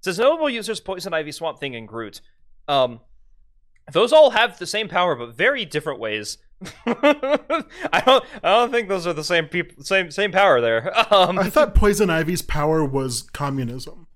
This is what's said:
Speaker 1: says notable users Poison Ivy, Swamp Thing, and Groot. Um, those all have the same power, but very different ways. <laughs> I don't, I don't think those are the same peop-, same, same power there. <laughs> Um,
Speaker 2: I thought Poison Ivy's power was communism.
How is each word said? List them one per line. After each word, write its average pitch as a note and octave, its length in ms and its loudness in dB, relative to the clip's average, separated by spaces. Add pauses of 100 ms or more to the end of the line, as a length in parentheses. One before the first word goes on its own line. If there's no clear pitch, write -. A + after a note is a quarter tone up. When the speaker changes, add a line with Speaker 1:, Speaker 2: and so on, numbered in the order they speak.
Speaker 1:
says F#3 140 -6
notable D4+ 300 2
users A3+ 300 -8
Poison F#3 340 -10
Ivy, D#3 180 -6
Swamp D#3+ 280 -10
Thing, C3+ 160 -8
and A2+ 120 -14
Groot. G#2+ 340 -12 (460)
Um, B2+ 320 0 (920)
those G#3+ 200 2
all D4+ 200 8
have A3 280 0
the E3+ 80 -12
same G#3 220 -6
power, F3 260 0
but A#2 200 -12
very A#3+ 300 0
different D3 340 -6
ways. G#2+ 380 -6 (240)
<laughs> - 240 -16
I D4 1200 -2
don't, B3+ 180 6 (200)
I E3 60 2
don't A#3 220 4
think A#3 180 -2
those F#3 180 -4
are F3 60 -2
the D3+ 100 -6
same E3+ 220 0
peop-, E3 380 -8
same, F#3 280 -2
same G3 200 -4
power F#3 300 6
there. A#2 300 0 (100)
<laughs> - 120 0
Um, F#3 260 4
Speaker 2:
I F#3 100 -2
thought D4+ 260 2
Poison G3+ 340 4
Ivy's D#3+ 320 -2
power D#3 420 0
was C3 380 -4
communism. C3+ 960 -8